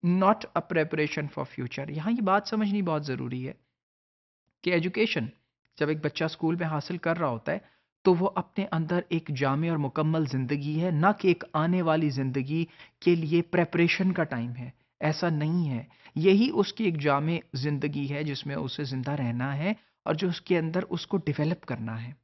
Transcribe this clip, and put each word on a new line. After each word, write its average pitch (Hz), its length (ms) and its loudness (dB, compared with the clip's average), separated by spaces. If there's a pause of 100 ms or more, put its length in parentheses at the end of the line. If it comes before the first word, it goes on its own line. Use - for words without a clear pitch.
not 190 380 4 (120)
a 170 60 0 (100)
preparation 151 560 0 (100)
for 135 80 -4 (120)
future। 139 320 -6
यहाँ 156 220 -2
ये 240 100 0
बात 202 240 2
समझनी 208 360 0
बहुत 156 220 -2
ज़रूरी 127 380 -4
है 131 120 -10 (1080)
कि 180 60 0
एजुकेशन 175 600 0 (480)
जब 147 120 0
एक 151 120 -2
बच्चा 156 240 -2
स्कूल 160 300 -2
में 175 100 -4
हासिल 156 320 -4
कर 165 180 -2
रहा 160 140 0
होता 120 220 -4
है, - 200 -8 (320)
तो 185 100 8
वो 175 120 2
अपने - 380 -2
अंदर 165 480 0
एक 165 180 -2
जामे 143 400 0
और 165 80 0
मुकम्मल 156 480 0
ज़िंदगी 139 480 -2
है, 170 160 0
ना 170 220 4
कि 202 180 2
एक 175 140 0 (100)
आने 175 280 2
वाली 160 280 2
ज़िंदगी 135 580 -2 (340)
के 175 120 6
लिए 165 280 2
प्रिपरेशन 170 680 2
का 175 120 0
टाइम 120 260 -4
है। 123 240 -10 (280)
ऐसा 156 280 0
नहीं 156 360 0
है, 127 220 -4 (280)
यही 196 340 6
उसकी 220 340 0
एक 175 120 2
जामे 147 440 2 (140)
ज़िंदगी 143 520 -2
है 143 180 -4
जिसमें 139 320 -6
उसे 135 280 -4
ज़िंदा 131 300 -4
रहना 127 380 -2
है 170 240 -2 (300)
और 156 100 0
जो 180 120 0
उसके 175 280 0
अंदर 165 260 0
उसको - 340 -4
डेवलप 156 480 -2
करना 113 300 -6
है। 117 300 -8